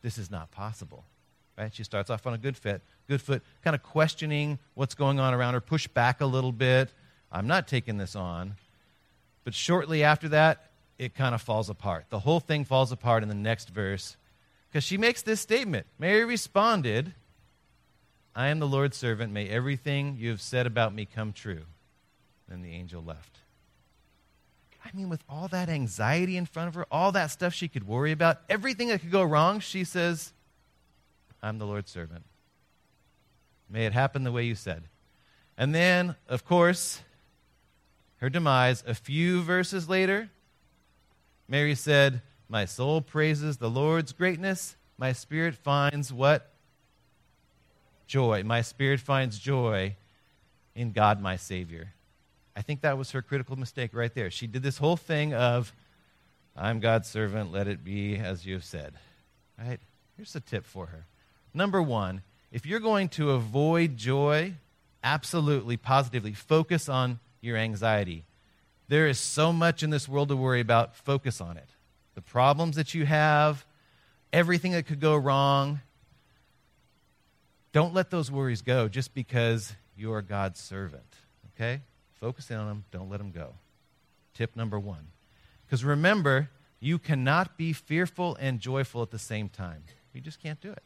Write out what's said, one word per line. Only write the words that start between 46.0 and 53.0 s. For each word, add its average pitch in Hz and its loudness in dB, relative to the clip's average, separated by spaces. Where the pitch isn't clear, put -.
what? 135 2
"Joy. 117 2
My 117 0
spirit 135 0
finds 131 -2
joy 107 0
in 117 -6
God 104 4
my 92 -2
Savior." 90 -10
I 104 -8
think 139 -6
that 143 2
was 135 -6